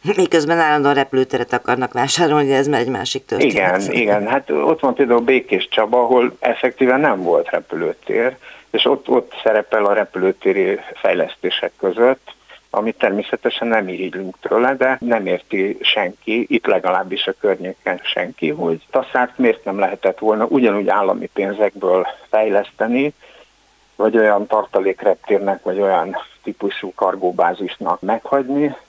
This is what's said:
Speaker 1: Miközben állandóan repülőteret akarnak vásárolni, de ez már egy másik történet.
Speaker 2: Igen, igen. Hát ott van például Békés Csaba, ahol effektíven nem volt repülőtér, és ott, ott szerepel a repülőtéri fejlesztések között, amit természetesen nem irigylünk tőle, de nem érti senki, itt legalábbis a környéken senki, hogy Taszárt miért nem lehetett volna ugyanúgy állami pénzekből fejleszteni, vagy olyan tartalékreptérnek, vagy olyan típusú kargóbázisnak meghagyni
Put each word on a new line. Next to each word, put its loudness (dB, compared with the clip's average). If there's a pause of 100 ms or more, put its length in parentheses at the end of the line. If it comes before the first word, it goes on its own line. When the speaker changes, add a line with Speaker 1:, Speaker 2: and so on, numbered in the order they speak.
(160)
Speaker 1:
Miközben 2
állandóan 4
repülőteret 0
akarnak -2
vásárolni, 2
de 2
ez 2
már 2
egy 0
másik -6
történet. 2
Speaker 2:
Igen, -4
igen. 0
Hát -2
ott 2
van 0
például 4
Békés 0
Csaba, 2
ahol 2
effektíven 0
nem 0
volt 2
repülőtér, -4 (340)
és -2
ott, 0
ott 0 (100)
szerepel 2
a 4
repülőtéri 0 (140)
fejlesztések -2
között, 0 (360)
amit -2
természetesen -2
nem 0
irigylünk -8
tőle, 0
de 0
nem -2
érti -2
senki, -2
itt 0
legalábbis -2
a -4
környéken -4
senki, -4
hogy -4 (100)
Taszárt -2
miért 2
nem -6
lehetett -2
volna 2
ugyanúgy 2
állami 0
pénzekből 0 (220)
fejleszteni, 0 (840)
vagy 2
olyan 4
tartalékreptérnek, 0
vagy -4
olyan 0 (260)
típusú -8
kargóbázisnak -2
meghagyni -2 (140)